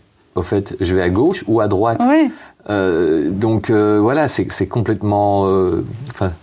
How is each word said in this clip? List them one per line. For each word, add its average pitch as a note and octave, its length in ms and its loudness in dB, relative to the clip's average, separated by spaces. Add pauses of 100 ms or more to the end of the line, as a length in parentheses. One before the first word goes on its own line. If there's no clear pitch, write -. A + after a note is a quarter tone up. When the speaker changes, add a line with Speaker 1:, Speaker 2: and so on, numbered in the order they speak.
(340)
Speaker 1:
au F#2 80 -2
fait, G2 380 -4
je F2+ 140 0
vais F#2+ 80 2
à F2 80 0
gauche C#3+ 360 0
ou A2 140 2
à G#2 80 0
droite. G#2+ 400 0
Speaker 2:
Oui. D4+ 220 2 (400)
Speaker 1:
Euh, E2+ 600 2
donc, G#2+ 380 -2
euh, G#2 320 4
voilà, C3+ 260 2
c'est, A2 240 -2
c'est - 160 -2
complètement, G#2 840 0
euh, F#2 360 0 (240)
enfin, F#2 240 -6 (100)